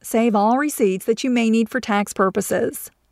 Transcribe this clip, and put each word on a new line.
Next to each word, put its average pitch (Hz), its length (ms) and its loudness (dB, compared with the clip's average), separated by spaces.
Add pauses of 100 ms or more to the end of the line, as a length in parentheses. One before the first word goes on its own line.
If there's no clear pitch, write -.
save 226 320 0
all 214 240 2
receipts 226 460 0
that 226 180 -2
you 262 80 0
may 233 200 2
need 226 180 2
for 254 120 -4
tax 208 320 -2
purposes. - 800 -2 (220)